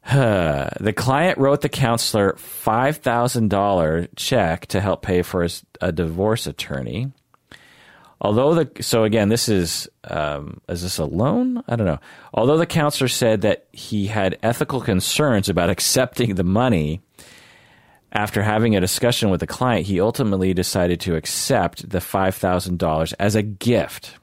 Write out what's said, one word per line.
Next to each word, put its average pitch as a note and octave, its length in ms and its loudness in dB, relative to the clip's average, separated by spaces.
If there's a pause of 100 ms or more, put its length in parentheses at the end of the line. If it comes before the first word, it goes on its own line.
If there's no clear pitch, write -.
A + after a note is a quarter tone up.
(120)
The G2+ 840 2
client C#3 440 0
wrote C#3 220 4
the C#3+ 80 -2
counselor A2+ 680 2
five B2+ 600 -2
thousand A#2+ 520 0
dollar F2+ 640 2
check F2+ 520 0
to G2 140 -2
help F#2+ 200 0
pay F2+ 220 2
for F2+ 200 -2
his, - 200 -6 (180)
a F2+ 100 0
divorce F2+ 560 -2
attorney. C#2+ 640 -8 (1080)
Although B2 340 4
the, C#3+ 280 -2
so A2+ 220 2
again, G#2 240 2
this A2+ 180 2
is, F#2 400 0 (180)
um, D2 640 -6
is F2 140 -6
this F2+ 160 -6
a E2 80 -2
loan? A#3 640 -2
I A#2+ 80 -2
don't A2 100 0
know. D#2 120 -2 (340)
Although B2+ 240 4
the E3 80 2
counselor D3 420 0
said A2 340 2
that G2+ 300 0
he G2+ 360 -4
had G2 360 -2
ethical A#2+ 380 -2
concerns A2 680 0
about F2 220 2
accepting A#2+ 680 0
the F#2 80 0
money, F#2 580 2 (1120)
after G#2 300 -2
having A2 340 2
a F#2+ 60 4
discussion A2+ 480 0
with F2+ 100 2
the - 80 -4
client, A2+ 380 0
he F#2+ 160 0
ultimately G2 520 0
decided F2+ 480 0
to F2 140 -2
accept - 760 -2
the F2+ 120 -2
five F#2+ 340 0
thousand F2+ 440 -2
dollars D#2+ 340 0
as G#2 220 0
a G#2+ 80 2
gift. - 800 -4